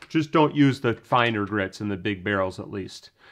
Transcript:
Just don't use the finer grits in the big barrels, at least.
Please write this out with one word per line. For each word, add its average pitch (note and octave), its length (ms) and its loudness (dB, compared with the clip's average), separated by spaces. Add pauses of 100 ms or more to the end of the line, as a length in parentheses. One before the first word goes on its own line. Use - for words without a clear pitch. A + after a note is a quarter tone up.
Just D3+ 240 -2
don't D3+ 240 4
use C#3 240 4
the A2+ 140 2
finer A#2 520 0
grits F#2+ 340 -4
in G#2+ 80 -4
the G2+ 80 -2
big F#2 280 -6
barrels, F#2+ 340 -2
at - 140 -12
least. F#2+ 380 -12 (220)